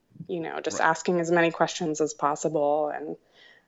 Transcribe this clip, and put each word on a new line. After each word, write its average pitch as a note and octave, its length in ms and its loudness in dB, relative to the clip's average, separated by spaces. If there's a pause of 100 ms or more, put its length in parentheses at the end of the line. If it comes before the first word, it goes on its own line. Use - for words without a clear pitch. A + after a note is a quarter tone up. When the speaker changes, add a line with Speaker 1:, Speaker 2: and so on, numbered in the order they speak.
(280)
Speaker 1:
you F3+ 120 -4
know, D3+ 200 -6
just - 200 -4
Speaker 2:
Right. - 80 6
Speaker 1:
asking F3 320 2
as E3 100 -2
many E3+ 220 4
questions D#3 500 -2
as D3 140 -2
possible D3+ 760 0
and, C#3+ 260 -8 (520)